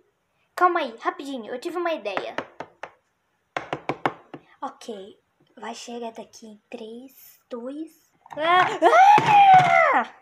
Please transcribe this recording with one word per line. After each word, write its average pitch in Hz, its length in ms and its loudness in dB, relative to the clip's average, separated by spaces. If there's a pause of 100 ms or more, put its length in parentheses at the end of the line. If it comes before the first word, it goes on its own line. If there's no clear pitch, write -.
(540)
Calma 349 240 0
aí, 262 220 -8
rapidinho, 277 520 -10
eu 247 60 -10
tive 330 180 -12
uma 349 160 -6
ideia. 208 440 -10 (2250)
Ok, 214 560 -16 (380)
vai 220 180 -16
chegar 233 380 -14
daqui 226 340 -20
em 214 240 -20
três, 233 760 -20
dois... 277 420 -12 (460)
Ah! 679 1600 4
Ah! 233 260 -4